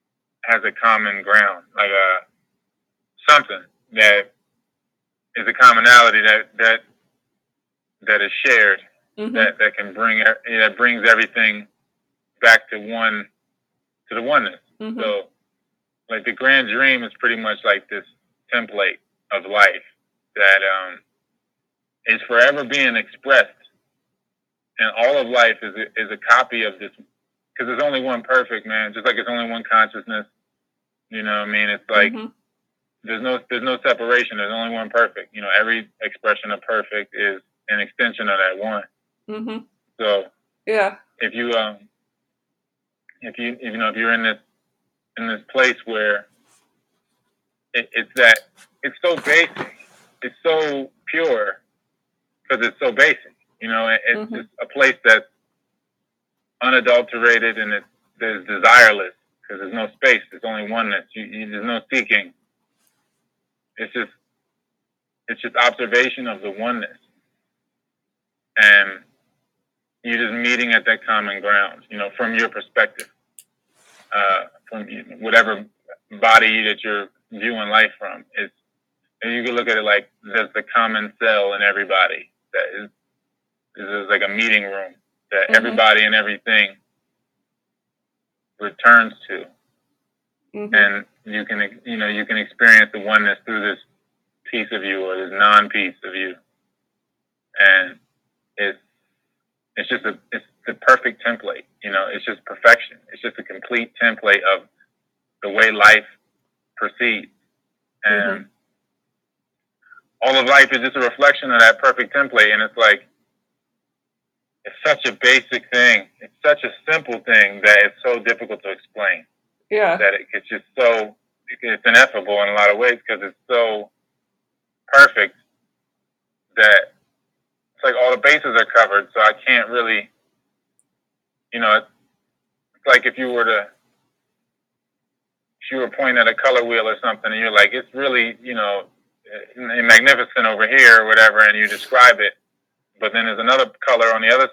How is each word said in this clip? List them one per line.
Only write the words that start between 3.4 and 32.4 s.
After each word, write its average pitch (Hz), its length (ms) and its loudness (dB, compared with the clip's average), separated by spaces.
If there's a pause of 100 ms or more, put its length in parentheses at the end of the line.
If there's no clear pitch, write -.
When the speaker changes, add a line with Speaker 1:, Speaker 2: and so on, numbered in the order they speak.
Speaker 1:
that 104 400 2 (1000)
is 110 120 -8
a 117 60 -2
commonality 117 680 6
that, 110 360 0
that, 113 220 0 (1200)
that 107 180 0
is 98 100 -4 (140)
shared, 107 360 2 (360)
Speaker 2:
Mm-hmm. 120 180 -10
Speaker 1:
that, 107 240 0
that 107 160 0
can 101 180 -12
bring, 110 260 -2
e-, 110 380 -2
that 110 200 0
brings 120 300 0
everything 110 600 -2 (720)
back 113 280 4
to 107 100 -12
one, 110 480 -6 (800)
to - 80 -12
the 117 60 -6
oneness. 120 380 -2 (200)
Speaker 2:
Mm-hmm. 220 220 -12
Speaker 1:
So, 107 220 -4 (840)
like, 110 140 -8
the 117 80 -4
grand 131 380 0
dream 127 340 -2
is 110 160 -12
pretty 117 160 -2
much 110 300 -6
like 101 240 -2
this 101 160 -12 (500)
template 104 440 -6 (340)
of 92 120 -8
life 98 380 2 (540)
that, 98 260 4
um, 95 360 -4 (1080)
is 113 180 -2
forever 131 380 2
being 127 320 -2
expressed, 120 560 0 (1300)
and 110 180 -2
all 135 200 0
of 123 100 -2
life 117 340 0
is 104 140 -12
a, 110 260 -10
is 101 80 -8
a 104 80 -10 (160)
copy 120 300 0
of 98 160 -8
this, 101 120 -16 (640)
'cause 120 100 -8
there's 127 160 -4
only 135 180 -2
one 123 220 -6
perfect, 120 420 -2
man. 107 280 -6
Just 110 120 -12
like 117 120 0
it's 120 120 -8
only 117 220 -6
one 113 180 -10
consciousness, 110 560 0 (840)
you 110 120 -12
know 107 100 -6 (100)
what 104 80 -8
I - 20 -10
mean? 104 180 0
It's 101 200 -6
like 104 240 2
Speaker 2:
Mm-hmm. 220 140 -12 (760)